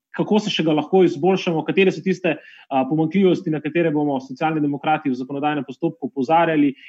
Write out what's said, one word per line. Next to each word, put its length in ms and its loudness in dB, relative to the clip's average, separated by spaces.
Kako 240 2
se 100 -4
še 140 -2
ga 80 2
lahko 320 2
izboljšamo? 600 0
Katere 280 2
so 80 -8
tiste, 280 -2
eh, 100 -2
pomanjkljivosti, 600 2
na 100 -2
katere 300 0
bomo 300 0
Socialni 400 -4
demokrati 500 -2
v 40 0
zakonodajnem 500 -4
postopku 440 -6
opozarjali? 680 2